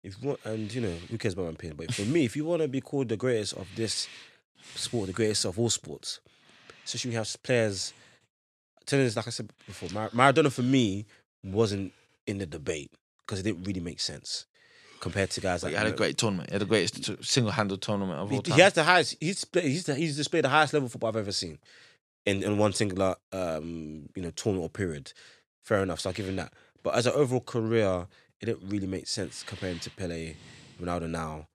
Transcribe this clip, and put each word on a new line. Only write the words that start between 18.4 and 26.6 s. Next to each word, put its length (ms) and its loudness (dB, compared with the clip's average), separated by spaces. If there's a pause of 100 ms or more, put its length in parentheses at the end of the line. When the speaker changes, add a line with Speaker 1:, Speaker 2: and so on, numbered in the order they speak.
Speaker 2:
time. 140 0
Speaker 1:
he 60 10
has 120 10
the 100 2
highest. 360 6
He's 260 -4
play-, 240 0
he's 160 -2
the, 100 0
he's 200 -2
displayed 280 0
the 60 4
highest 240 4
level 120 2
of 60 -6
football 180 -2
I've 80 -4
ever 140 -2
seen 280 -4 (680)
in, 180 2
in 140 2
one 160 6
singular, 420 2 (180)
um, 840 -6
you 60 -6
know, 100 -6
tournament 340 -2
or 40 -6
period. 420 -6 (520)
Fair 200 2
enough. 160 -2
So 100 -2
I'll 40 -4
give 140 -4
him 100 -2
that. 160 -8 (300)